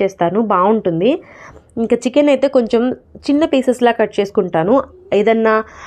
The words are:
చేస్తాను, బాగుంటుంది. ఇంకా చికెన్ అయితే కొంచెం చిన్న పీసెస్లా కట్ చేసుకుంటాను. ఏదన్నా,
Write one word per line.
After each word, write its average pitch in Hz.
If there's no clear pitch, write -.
చేస్తాను, 190
బాగుంటుంది. 202
ఇంకా 226
చికెన్ 294
అయితే 269
కొంచెం 240
చిన్న 285
పీసెస్లా 247
కట్ 214
చేసుకుంటాను. 190
ఏదన్నా, 220